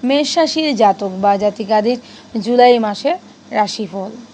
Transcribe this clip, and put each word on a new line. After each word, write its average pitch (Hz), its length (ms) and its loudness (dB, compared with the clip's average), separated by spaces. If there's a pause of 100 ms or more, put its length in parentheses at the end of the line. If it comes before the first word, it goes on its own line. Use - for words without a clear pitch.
মেষ 277 320 0
রাশির 320 400 0
জাতক 196 360 2 (100)
বা 202 160 2
জাতিকাদের 214 600 0 (440)
জুলাই 247 380 4
মাসের 226 380 -4 (340)
রাশিফল। 196 600 -4 (220)